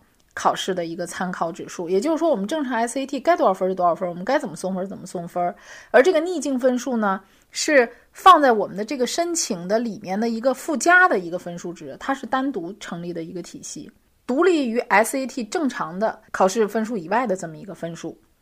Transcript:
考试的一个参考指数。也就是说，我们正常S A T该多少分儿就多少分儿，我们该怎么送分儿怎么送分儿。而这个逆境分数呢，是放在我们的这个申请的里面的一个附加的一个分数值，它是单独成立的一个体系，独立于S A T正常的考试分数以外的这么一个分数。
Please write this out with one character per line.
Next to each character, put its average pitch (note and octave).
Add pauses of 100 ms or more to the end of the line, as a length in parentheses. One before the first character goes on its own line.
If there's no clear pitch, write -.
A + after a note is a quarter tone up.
(340)
考 -
试 -
的 F3
一 E3
个 F3
参 F3+
考 E3+
指 -
数。 E3+
也 F#3+
就 D4
是 D4+
说， E4
我 C4+
们 G3
正 D#4
常 B3+
S A#3
A C4+
T C4+
该 E4
多 D#4
少 G#3
分 F#3+
儿 F#3
就 F#3+
多 F#3
少 F3
分 F3
儿， -
我 E3+
们 F3+
该 C4
怎 C#4+
么 D3+
送 F#3
分 F#3
儿 -
怎 G3
么 D3
送 F3
分 F3
儿。 F3 (360)
而 A#3
这 F4
个 D#4
逆 F4
境 C4+
分 B3+
数 B3
呢， G3 (300)
是 C4 (220)
放 F4+
在 C4+
我 G3+
们 E3
的 G3+
这 C#4+
个 B3
申 E4+
请 F3+
的 G#3+
里 A#3
面 F#3
的 A#3
一 A3+
个 B3+
附 D4
加 F4+
的 C#4
一 F3
个 F3
分 F3
数 F3
值， C#3+
它 -
是 C#4
单 C4
独 F3+
成 F3
立 F3
的 E3
一 E3+
个 F3
体 -
系， - (360)
独 C4+
立 D#4
于 A3+
S A3+
A C4
T B3
正 D#4
常 E3+
的 G#3+ (120)
考 -
试 G#3
分 A3
数 A#3
以 E3
外 A#3
的 F#3+
这 F3+
么 D#3
一 D3+
个 F3+
分 E3
数。 - (260)